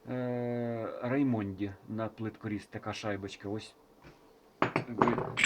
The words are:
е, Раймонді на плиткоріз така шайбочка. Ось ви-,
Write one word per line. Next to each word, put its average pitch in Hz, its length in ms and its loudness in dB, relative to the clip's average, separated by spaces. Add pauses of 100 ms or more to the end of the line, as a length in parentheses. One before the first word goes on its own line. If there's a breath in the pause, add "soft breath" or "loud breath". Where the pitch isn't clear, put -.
е, 120 920 -2
Раймонді 110 720 2 (160)
на 110 200 -2
плиткоріз 107 580 -4
така 107 260 -8
шайбочка. 101 560 -4
Ось 107 280 -6 (1120)
ви-, - 460 4 (120)